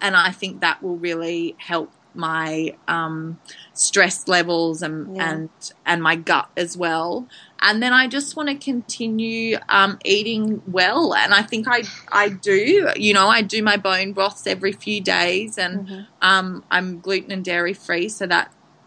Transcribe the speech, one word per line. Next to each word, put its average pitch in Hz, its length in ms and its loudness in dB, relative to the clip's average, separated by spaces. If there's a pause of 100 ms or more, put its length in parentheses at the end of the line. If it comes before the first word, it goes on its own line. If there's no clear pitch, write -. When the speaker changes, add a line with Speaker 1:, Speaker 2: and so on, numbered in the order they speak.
Speaker 1:
And 190 160 0
I 180 140 4
think 185 300 -10
that 170 220 0
will 180 140 -4
really 170 600 -4
help 170 320 -4 (240)
my, 160 600 -4 (140)
um, 160 500 -4 (340)
stress - 560 0
levels 170 540 2
and, 156 340 -8
Speaker 2:
Yeah. 165 140 -2
Speaker 1:
and, 160 180 -6 (380)
and 170 160 2
my 160 140 4
gut 160 320 0 (100)
as 170 180 -4
well. 175 500 -2 (360)
And 214 200 4
then 247 120 2
I 254 120 6
just 277 300 -4
wanna 294 200 -2
continue, 226 1000 -4 (140)
um, 196 340 4
eating 214 600 0
well. 190 480 2
And 120 180 4
I 202 100 6
think 220 260 -4
I, 240 160 0 (260)
I 208 180 4
do, 208 680 2
you 208 180 2
know, 196 140 6
I 226 120 4
do 214 220 -2
my 208 160 4
bone 190 340 0
broths 196 340 -2
every 190 260 -2
few 208 280 -6
days 185 560 0
and, 190 300 -4
Speaker 2:
Mm-hmm. 190 140 -12 (200)
Speaker 1:
um, 185 500 2
I'm 180 300 0
gluten 190 320 -4
and 190 120 -6
dairy 175 280 -2
free. 175 380 -4
So 202 160 -6
that 175 260 2 (340)